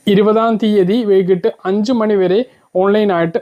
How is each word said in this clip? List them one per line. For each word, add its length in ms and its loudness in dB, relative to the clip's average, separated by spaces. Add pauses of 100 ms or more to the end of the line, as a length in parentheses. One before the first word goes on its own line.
(140)
ഇരുപതാം 480 2
തീയതി 360 0 (120)
വൈകിട്ട് 400 0 (200)
അഞ്ച് 300 -2
മണി 220 0
വരെ 180 0 (420)
ഓൺലൈനായിട്ട് 600 0